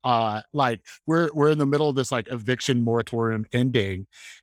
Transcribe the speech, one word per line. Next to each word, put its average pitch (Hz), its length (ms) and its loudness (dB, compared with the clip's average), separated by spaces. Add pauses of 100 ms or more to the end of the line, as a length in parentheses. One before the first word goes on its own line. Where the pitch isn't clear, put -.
uh, 113 400 0 (100)
like, 123 320 -2 (220)
we're, 160 260 2
we're 151 180 4
in 151 80 2
the 143 80 2
middle 147 220 2
of 139 60 0
this, 131 160 -2
like, 120 180 -2
eviction 120 540 0
moratorium 113 720 -2
ending. 110 560 0 (340)